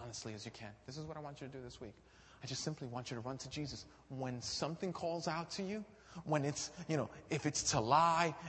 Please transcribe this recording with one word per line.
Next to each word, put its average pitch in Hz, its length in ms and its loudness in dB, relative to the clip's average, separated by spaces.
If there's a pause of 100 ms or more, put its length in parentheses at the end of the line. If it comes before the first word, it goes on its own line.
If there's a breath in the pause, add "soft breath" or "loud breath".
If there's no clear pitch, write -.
honestly 117 320 -8
as 107 120 -8
you 117 60 -8
can. 107 180 -10 (160)
This 131 120 -10
is 156 60 -6
what 156 140 -8
I - 20 -8
want 147 220 -8
you 139 60 -8
to 135 60 -10
do 135 80 -8
this 123 200 -10
week. 107 120 -10 (480 loud breath)
I 131 60 -8
just 123 160 -4
simply 151 240 -2
want 123 240 -4
you 127 40 -2
to 117 60 -4
run 127 180 -4
to 135 100 -8
Jesus. 131 360 -6 (220 loud breath)
When 127 340 -4
something 165 520 -2
calls 165 340 0
out 170 240 0
to 196 120 -2
you, 208 200 -2 (400 loud breath)
when 147 220 6
it's, - 260 -2 (160)
you 160 100 4
know, 120 120 2 (200 loud breath)
if 151 160 2
it's - 260 2
to 151 80 6
lie, 160 540 8 (160 loud breath)